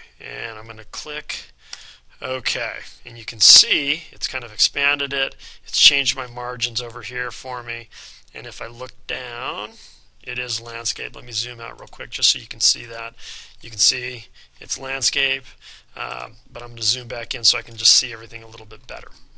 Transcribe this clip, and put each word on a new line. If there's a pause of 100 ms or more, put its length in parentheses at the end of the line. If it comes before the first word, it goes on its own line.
(200)
and
I'm
gonna
click. (680)
Okay, (320)
and
you
can
see
it's
kind
of
expanded
it. (300)
It's
changed
my
margins
over
here
for
me. (480)
And
if
I
look (160)
down, (500)
it
is
landscape.
Let
me
zoom
out
real
quick
just
so
you
can
see
that. (460)
You
can
see (340)
it's
landscape, (520)
um, (180)
but
I'm
gonna
zoom
back
in
so
I
can
just
see
everything
a
little
bit
better. (280)